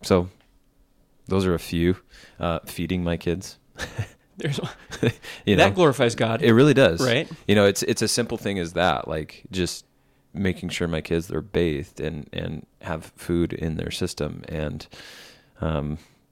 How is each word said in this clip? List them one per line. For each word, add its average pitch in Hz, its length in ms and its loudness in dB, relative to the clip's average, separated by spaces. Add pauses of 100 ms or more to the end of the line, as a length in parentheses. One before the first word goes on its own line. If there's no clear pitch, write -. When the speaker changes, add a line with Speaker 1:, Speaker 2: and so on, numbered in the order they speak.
Speaker 1:
so 92 260 2 (960)
those 95 200 0
are 90 80 2
a 82 40 0
few. 87 380 0 (440)
Uh, 85 260 -2
feeding 90 380 -4
my 85 120 0
kids. 87 420 -6 (180)
<laughs> - 600 -12
Speaker 2:
There's 143 220 -4 (880)
Speaker 1:
You 101 100 4
Speaker 2:
that 190 140 8
Speaker 1:
know? 196 40 -2
Speaker 2:
glorifies 135 400 4
God. 113 280 0
Speaker 1:
It 117 100 8
really 135 220 8
does. 95 300 6
Speaker 2:
Right? 127 240 0 (180)
Speaker 1:
You 101 80 4
know, 104 120 8
it's, 101 180 2
it's - 180 0
as 107 100 0
simple 117 240 -2
thing 101 220 -4
as 85 140 -4
that, 85 360 2
like, 76 420 -8
just 90 340 -2 (480)
making 92 380 -2
sure 87 180 -2
my 80 120 -2
kids 82 300 -4
are 80 100 -4
bathed 82 600 -4
and, 76 320 -8
and 85 340 -8 (160)
have 80 240 -8 (100)
food 85 360 -2
in 80 240 -4
their 82 160 -6
system, 82 560 -6
and, 78 380 -6 (760)
um, 73 380 -4 (340)